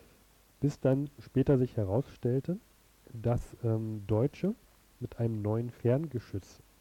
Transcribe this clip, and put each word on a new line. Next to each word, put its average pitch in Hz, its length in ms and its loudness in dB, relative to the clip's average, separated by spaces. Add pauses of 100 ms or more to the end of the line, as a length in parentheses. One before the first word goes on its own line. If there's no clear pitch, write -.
(600)
Bis 143 200 -2
dann 135 280 2 (120)
später 131 380 2
sich 123 180 0
herausstellte, 123 840 -2 (540)
dass, 117 500 -2
ähm, 110 460 -2
Deutsche 139 460 2 (440)
mit - 220 -10
einem 113 200 0
neuen 110 300 0
Ferngeschütz 123 880 -2 (200)